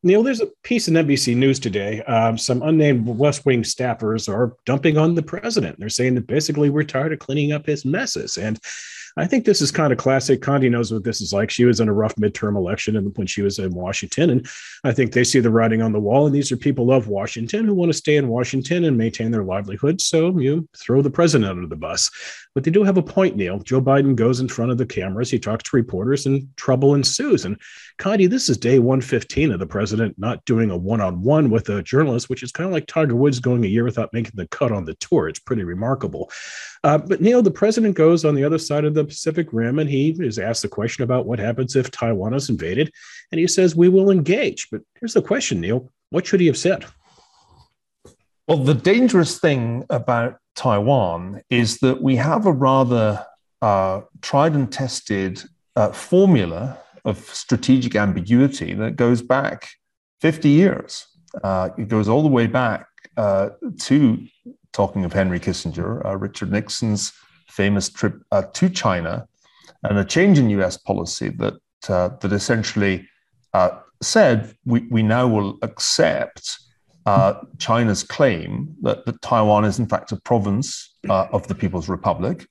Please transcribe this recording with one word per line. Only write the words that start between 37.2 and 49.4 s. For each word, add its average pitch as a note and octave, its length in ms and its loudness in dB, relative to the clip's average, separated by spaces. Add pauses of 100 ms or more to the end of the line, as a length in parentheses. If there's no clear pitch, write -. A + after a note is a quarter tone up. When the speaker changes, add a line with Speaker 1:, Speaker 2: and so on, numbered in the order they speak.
Speaker 1:
Neil, A#3 220 6
the F#3 80 4
president A3 440 2
goes D#3+ 300 4
on D3+ 80 4
the C#3 100 0
other D#3 160 0
side D3+ 260 -2
of D3+ 100 0
the D3+ 100 2
Pacific D#3+ 460 -4
Rim, A#2 260 -2
and D3+ 120 -2
he C#3+ 200 0 (100)
is A2+ 200 -4
asked A2 240 -4
the - 40 -6
question A2+ 360 -4
about B2+ 240 -2
what A#2 120 -4
happens A#2+ 360 -4
if B2+ 160 0
Taiwan A2 420 -2
is C#3 160 -4
invaded. G#2+ 420 -2 (400)
And D#3+ 80 -2
he E3+ 60 2
says, F3+ 300 2
"We F3 120 6
will F#3+ 220 6
engage." F#3 600 0
But G#2+ 100 -8 (180)
here's A3+ 140 -8
the - 80 4
question, C#3+ 400 -2
Neil. A#2+ 300 -4 (180)
What F3 160 -2
should F#3+ 140 2
he F3 80 6
have C#3 100 2
said? - 280 -2 (1600)
Speaker 2:
Well, D#3+ 100 2
the C3 160 2
dangerous F#3+ 640 4
thing B2 500 0